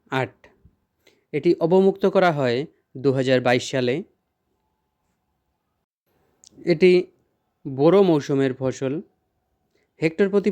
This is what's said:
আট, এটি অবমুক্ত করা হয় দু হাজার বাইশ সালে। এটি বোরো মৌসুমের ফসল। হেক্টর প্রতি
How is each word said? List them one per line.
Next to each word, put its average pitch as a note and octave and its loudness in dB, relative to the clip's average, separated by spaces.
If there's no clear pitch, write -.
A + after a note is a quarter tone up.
আট, C3 -4
এটি D#3 0
অবমুক্ত F#3+ 2
করা F#3 4
হয় B2 0
দু C3+ -2
হাজার C3 2
বাইশ B2 0
সালে। B2 -2
এটি F3 2
বোরো D3+ 2
মৌসুমের C#3 0
ফসল। C3 -4
হেক্টর E3 0
প্রতি G3+ 0